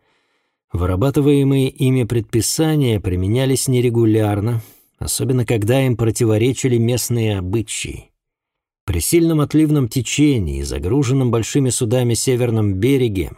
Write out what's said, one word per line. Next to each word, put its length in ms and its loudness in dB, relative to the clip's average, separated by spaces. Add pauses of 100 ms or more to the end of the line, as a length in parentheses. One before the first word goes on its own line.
(720)
Вырабатываемые 960 2
ими 340 0
предписания 960 0
применялись 680 -2
нерегулярно, 960 2 (380)
особенно 440 -2
когда 400 0
им 120 0
противоречили 840 0
местные 580 0
обычаи. 760 -6 (760)
При 140 -2
сильном 400 2
отливном 480 2
течении 720 0
и 20 -4
загруженном 720 -2
большими 380 0
судами 440 0
северном 600 0
береге 640 0